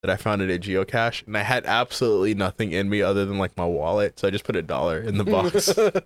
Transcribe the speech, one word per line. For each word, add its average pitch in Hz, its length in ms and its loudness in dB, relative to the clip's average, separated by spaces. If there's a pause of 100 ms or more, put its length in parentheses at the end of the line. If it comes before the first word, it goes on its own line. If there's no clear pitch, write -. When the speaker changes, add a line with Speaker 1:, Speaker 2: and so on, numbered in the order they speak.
Speaker 1:
that 90 80 -2
I 95 80 2
found 104 240 0
at 95 100 0
a 87 80 0
geocache, 104 680 -2
and 107 100 -4
I 104 60 0
had 120 220 -2
absolutely 110 720 2
nothing 98 360 -2
in 98 180 0
me 104 120 2
other 98 240 2
than, 98 120 -2
like, 95 200 -2
my 90 80 -2
wallet, 87 540 0
so 98 80 0
I 98 40 2
just 104 140 -4
put 110 100 -4
a 85 60 0
dollar 78 400 -2
in 104 160 -4
the 104 80 0
box. 185 520 2
Speaker 2:
<laughs> 226 60 4 (220)